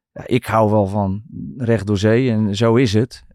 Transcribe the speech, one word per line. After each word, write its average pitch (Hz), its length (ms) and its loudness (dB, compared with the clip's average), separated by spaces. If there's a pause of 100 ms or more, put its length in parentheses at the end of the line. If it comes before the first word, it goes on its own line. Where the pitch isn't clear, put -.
(120)
Ja, - 160 -18
ik 123 180 -2
hou 107 260 2
wel 104 140 2
van 101 380 -4 (340)
recht 110 300 -2
door 104 100 0
zee 113 340 2
en 107 240 0
zo 113 200 2
is 120 180 2
het. 110 300 -2 (120)